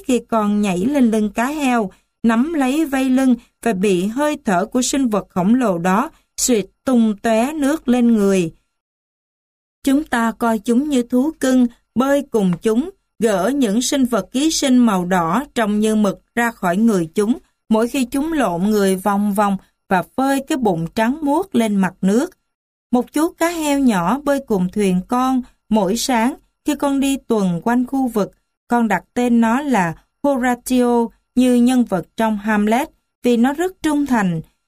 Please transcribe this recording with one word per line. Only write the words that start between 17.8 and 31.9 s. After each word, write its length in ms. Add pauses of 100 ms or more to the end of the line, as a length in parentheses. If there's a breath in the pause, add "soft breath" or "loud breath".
khi 160
chúng 280
lộn 300
người 340
vòng 380
vòng 220 (320 loud breath)
và 140 (140)
phơi 320
cái 100
bụng 360
trắng 280
muốt 320
lên 220
mặt 260
nước. 280 (600)
Một 220
chú 160
cá 200
heo 300
nhỏ 460
bơi 220
cùng 260
thuyền 360
con 340 (260 loud breath)
mỗi 280
sáng 380 (300)
khi 100
con 260
đi 160
tuần 480
quanh 220
khu 220
vực. 240 (360)
Con 200
đặt 160 (100)
tên 260
nó 200
là 340 (280 soft breath)
Horatio 840 (280 soft breath)
như 200
nhân 300
vật 220 (100)